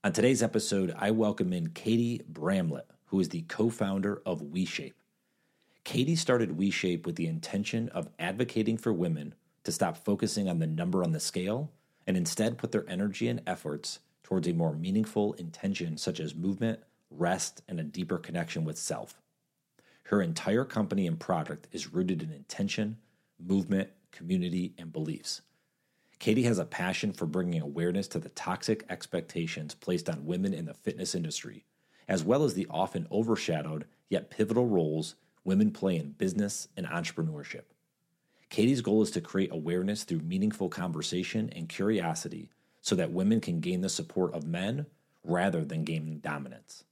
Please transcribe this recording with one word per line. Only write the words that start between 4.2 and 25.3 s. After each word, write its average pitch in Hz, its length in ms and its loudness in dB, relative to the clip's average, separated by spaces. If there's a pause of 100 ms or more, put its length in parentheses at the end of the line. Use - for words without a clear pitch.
of 82 160 -2
WeShape. 80 520 -4 (880)
Katie 139 320 2
started 117 420 2
WeShape 90 480 0
with 85 80 -4
the 82 140 -2
intention 101 640 -2
of - 180 -6 (100)
advocating 113 580 0
for 110 160 0
women 82 400 0 (300)
to - 80 -4
stop 82 260 0
focusing 101 520 0
on 85 100 0
the 80 80 2
number 87 380 0
on 82 80 2
the 78 80 0
scale 107 500 -2 (340)
and 92 120 0
instead 107 420 0
put - 140 -4
their - 180 0
energy 98 380 -2
and 120 180 -2
efforts - 540 -6 (240)
towards 90 240 0
a 87 60 2
more 82 200 2
meaningful 104 600 0
intention 85 600 -4
such 82 220 -4
as 78 160 -6
movement, 98 460 -2 (300)
rest, - 580 -2
and 90 100 -6
a 80 60 -2
deeper 85 340 -4
connection 82 460 -4
with 78 120 -4
self. - 440 -8 (880)
Her 101 140 4
entire 95 440 2
company 101 420 2
and 82 140 0
product 78 500 -2
is 76 220 -10
rooted 90 320 2
in 78 80 -6
intention, 104 640 -2 (420)
movement, 95 520 2 (220)
community, 90 680 0
and 82 120 -12
beliefs. 78 520 -6 (760)